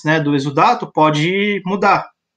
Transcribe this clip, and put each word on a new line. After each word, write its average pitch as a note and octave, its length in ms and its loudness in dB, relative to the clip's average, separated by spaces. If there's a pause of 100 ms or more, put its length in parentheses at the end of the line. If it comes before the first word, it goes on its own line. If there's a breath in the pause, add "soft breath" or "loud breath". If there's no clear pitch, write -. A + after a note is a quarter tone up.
né, D#3 140 2
do D3 140 -2
exudato D3 580 0
pode F3+ 760 0
mudar, F#3 440 0 (260)